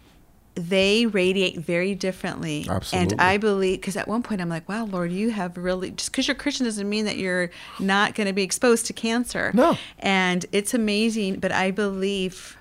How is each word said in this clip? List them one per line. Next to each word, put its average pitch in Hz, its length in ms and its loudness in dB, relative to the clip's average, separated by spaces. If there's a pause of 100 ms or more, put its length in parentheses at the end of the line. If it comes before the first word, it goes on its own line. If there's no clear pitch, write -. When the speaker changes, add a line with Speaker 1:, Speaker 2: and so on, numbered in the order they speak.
(540)
Speaker 1:
they 196 520 4
radiate 190 520 2
very 175 360 0
differently. 170 760 -4
Speaker 2:
Absolutely. 135 460 0
Speaker 1:
And - 60 0
I 185 180 4
believe, 190 420 2
'cause 190 160 -6
at - 100 -4
one 233 160 -2
point 196 200 -4
I'm 170 80 -4
like, 165 180 -6
"Wow, 220 160 -4
Lord, 180 260 -4
you 208 200 0
have 185 260 -4
really," 185 360 -2
just - 200 -6
'cause 262 160 0
you're 262 60 0
Christian 269 320 -2
doesn't 208 220 -4
mean 214 180 0
that 202 100 -2
you're 180 340 -2 (300)
not 196 340 4
gonna 196 200 0
be 202 80 0
exposed 226 440 2
to - 60 -6
cancer. 226 600 -2
Speaker 2:
No. 285 240 6 (200)
Speaker 1:
And 185 540 2
it's 202 220 0
amazing, 214 680 2
but 185 120 0
I 202 180 2
believe 190 920 -2